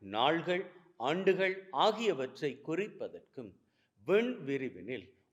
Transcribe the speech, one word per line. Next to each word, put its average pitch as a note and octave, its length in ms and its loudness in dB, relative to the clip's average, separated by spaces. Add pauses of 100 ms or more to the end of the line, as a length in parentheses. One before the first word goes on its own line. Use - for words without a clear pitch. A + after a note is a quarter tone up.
நாள்கள், D#3+ 720 2 (260)
ஆண்டுகள் F#3 720 2
ஆகியவற்றை D3+ 960 0
குறிப்பதற்கும் A2+ 840 -8 (520)
விண் G#3+ 400 2
விரிவினில் A#2 640 -6 (240)